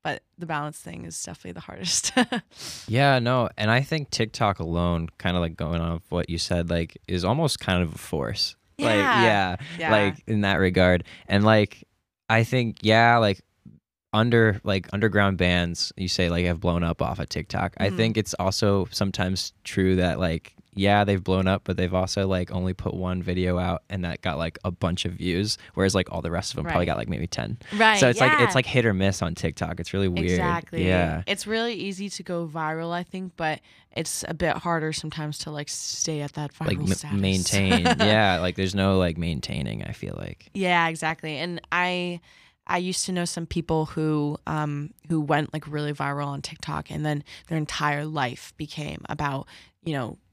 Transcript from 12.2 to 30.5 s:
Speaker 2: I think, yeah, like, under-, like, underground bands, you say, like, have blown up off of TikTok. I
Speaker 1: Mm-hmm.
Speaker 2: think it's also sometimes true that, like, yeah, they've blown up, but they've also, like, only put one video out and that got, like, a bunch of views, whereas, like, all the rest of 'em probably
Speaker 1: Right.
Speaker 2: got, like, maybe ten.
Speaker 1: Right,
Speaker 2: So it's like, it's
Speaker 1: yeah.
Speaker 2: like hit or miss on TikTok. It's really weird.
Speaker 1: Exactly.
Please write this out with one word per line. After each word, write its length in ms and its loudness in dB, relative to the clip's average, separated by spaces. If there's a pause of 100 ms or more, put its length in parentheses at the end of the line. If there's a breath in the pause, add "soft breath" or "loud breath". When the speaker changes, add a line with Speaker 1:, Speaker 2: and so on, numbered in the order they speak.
Speaker 2:
I 140 4
think, 380 0
yeah, 380 6
like, 220 2 (720)
under-, 500 6
like, 280 0
underground 460 4
bands, 580 2
you 120 -4
say, 220 2
like, 160 2
have 140 0
blown 240 2
up 180 -2
off 180 -2
of 100 -6
TikTok. 480 -4
I 100 0
Speaker 1:
Mm-hmm. 100 -2
Speaker 2:
think 200 2
it's 160 -2
also 580 2
sometimes 600 -2 (100)
true 340 2
that, 220 2
like, 340 -2 (200)
yeah, 300 4
they've 180 2
blown 280 2
up, 160 0
but 100 -2
they've 180 0
also, 340 0
like, 220 0
only 240 -2
put 200 -6
one 280 -4
video 360 0
out 320 -2
and 160 -4
that 160 -6
got, 160 -4
like, 260 -4
a 80 -2
bunch 320 -2
of 100 -4
views, 440 -2 (160 loud breath)
whereas, 200 2
like, 200 2
all 80 -4
the 100 -4
rest 220 -4
of 60 -6
'em 40 -4
probably 180 -4
Speaker 1:
Right. 40 0
Speaker 2:
got, 120 -2
like, 120 -6
maybe 180 -4
ten. 300 -8 (160)
Speaker 1:
Right, 260 4
Speaker 2:
So 100 6
it's 120 2
like, 180 6
it's 120 4
Speaker 1:
yeah. 40 -
Speaker 2:
like 100 2
hit 200 2
or 80 4
miss 280 2
on 140 -2
TikTok. 460 -4
It's 120 -8
really 140 2
weird. 240 0
Speaker 1:
Exactly. 560 0